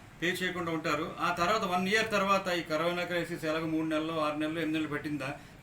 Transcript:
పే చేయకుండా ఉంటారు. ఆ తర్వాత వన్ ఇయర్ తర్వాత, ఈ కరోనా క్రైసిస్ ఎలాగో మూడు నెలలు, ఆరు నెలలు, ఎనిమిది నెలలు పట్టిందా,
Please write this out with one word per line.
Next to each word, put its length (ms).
పే 40
చేయకుండా 460
ఉంటారు. 480
ఆ 140
తర్వాత 300
వన్ 240
ఇయర్ 220
తర్వాత, 380
ఈ 140
కరోనా 420
క్రైసిస్ 400
ఎలాగో 220
మూడు 200
నెలలు, 340
ఆరు 180
నెలలు, 200
ఎనిమిది 200
నెలలు 100
పట్టిందా, 500